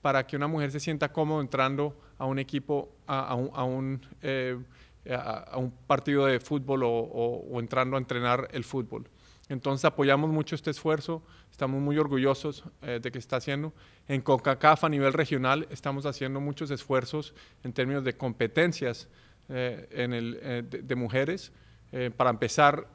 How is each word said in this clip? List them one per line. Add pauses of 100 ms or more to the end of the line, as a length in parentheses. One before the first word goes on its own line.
para
que
una
mujer
se
sienta
cómodo
entrando (200)
a
un
equipo, (140)
a,
a
un,
a
un, (200)
eh, (520)
a, (360)
a
un
partido
de
fútbol
o,
o,
o
entrando
a
entrenar
el
fútbol. (420)
Entonces
apoyamos
mucho
este
esfuerzo, (300)
estamos
muy
orgullosos, (180)
eh,
de
que
se
está
haciendo. (340)
En
concacaf
a
nivel
regional
estamos
haciendo
muchos
esfuerzos (300)
en
términos
de
competencias, (400)
eh,
en
el,
eh,
de,
de
mujeres. (400)
Eh,
para
empezar